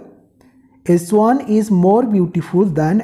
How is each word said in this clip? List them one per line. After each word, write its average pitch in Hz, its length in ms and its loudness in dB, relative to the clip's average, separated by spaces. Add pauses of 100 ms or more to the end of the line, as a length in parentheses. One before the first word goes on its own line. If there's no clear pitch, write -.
(840)
a 175 140 2
swan 214 400 0 (100)
is 214 260 0
more 190 300 2
beautiful 180 760 -2
than 165 240 0